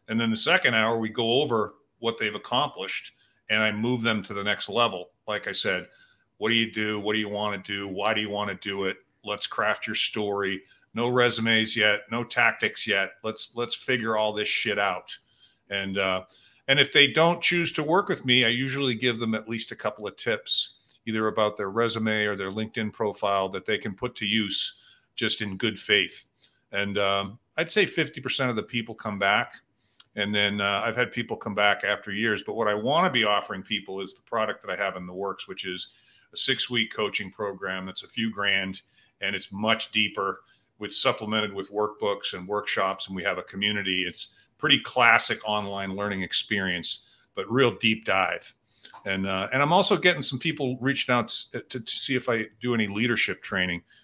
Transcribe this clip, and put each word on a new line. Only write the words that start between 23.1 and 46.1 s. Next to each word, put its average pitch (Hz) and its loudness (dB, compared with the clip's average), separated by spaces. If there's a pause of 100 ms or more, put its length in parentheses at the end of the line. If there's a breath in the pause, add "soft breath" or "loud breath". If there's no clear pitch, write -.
that 95 -6
they 107 0
can 101 -6
put 123 -6
to 107 -4
use 104 -2 (400 soft breath)
just 110 -2
in 98 -4
good 101 -2
faith. 101 2 (440 soft breath)
And, 101 -2
um, 98 0 (160)
I'd 165 -2
say 208 4
fifty 143 -4
percent 127 -2
of 113 -2
the 107 -2
people 113 -6
come 104 -6
back. 104 2 (640 loud breath)
And 104 0
then, 101 2
uh, 101 2
I've 113 -2
had 120 0
people 113 -4
come 104 -6
back 101 4
after 101 -2
years. 104 0
But 104 -6
what 107 2
I 104 2
wanna 147 2
be 120 2
offering 101 0
people 98 -6
is 95 -8
the - -20
product 110 -2
that 101 -10
I 90 -2
have 92 -2
in 90 -8
the 90 -12
works, 95 -6
which 95 -10
is 90 -8 (440 soft breath)
a - -12
six-week 120 0
coaching 101 -4
program 95 -6
that's 95 -10
a - -16
few 113 -2
grand, 98 0 (400 soft breath)
and 101 -4
it's 95 -10
much 110 0
deeper, 101 0 (380 soft breath)
with 104 -8
supplemented 107 0
with 98 -6
workbooks 104 -2
and 92 -10
workshops, 101 -2
and 95 -8
we 90 -4
have 92 0
a 87 -6
community. 98 0
It's - -10 (300 soft breath)
pretty 147 4
classic 113 4
online 98 -4
learning 101 -2